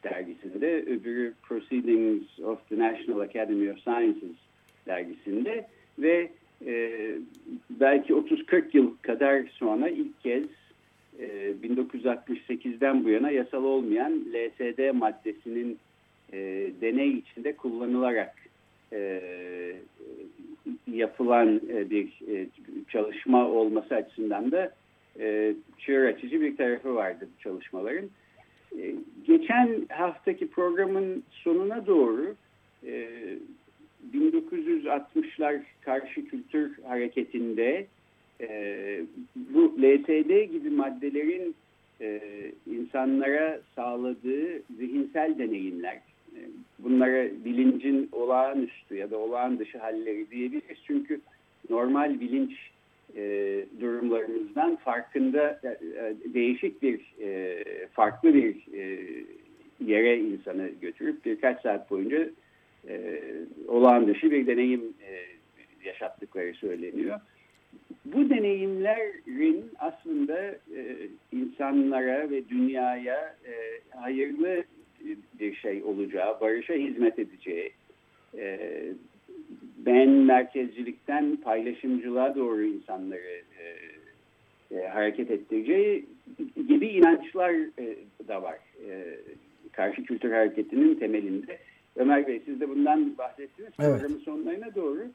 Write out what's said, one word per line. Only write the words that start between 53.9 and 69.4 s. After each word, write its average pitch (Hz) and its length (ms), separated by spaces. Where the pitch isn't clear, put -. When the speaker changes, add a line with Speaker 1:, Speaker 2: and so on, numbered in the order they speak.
Speaker 1:
farkında, 131 880
e, 131 40
e, 110 640
değişik 123 480
bir, 123 180
e, 92 420
farklı 117 460
bir, 117 220
e, 95 260
yere 113 340
insanı 95 500
götürüp 113 440
birkaç 120 360
saat 101 300
boyunca, 127 380
e, - 340
olağan 120 400
dışı 123 240
bir 135 160
deneyim, 123 340
e, 98 440
yaşattıkları 92 640
söyleniyor. 90 640
Bu 269 240
deneyimlerin 196 1400